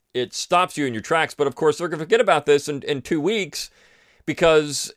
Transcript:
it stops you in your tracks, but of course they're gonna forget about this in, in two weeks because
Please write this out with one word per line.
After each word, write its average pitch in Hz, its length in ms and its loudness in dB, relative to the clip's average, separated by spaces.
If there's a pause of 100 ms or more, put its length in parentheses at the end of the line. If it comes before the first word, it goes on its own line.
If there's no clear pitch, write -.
(140)
it 123 200 -4
stops 180 440 0
you 147 80 -2
in 127 80 -4
your 110 80 -8
tracks, 160 320 0
but - 140 0
of 135 80 -6
course 151 220 2
they're 170 120 -6
gonna 156 140 -6
forget 220 180 4
about 170 240 2
this 147 240 2
in, 143 140 -8
in 139 180 -4
two 160 180 -2
weeks 180 500 -4 (560)
because 156 720 2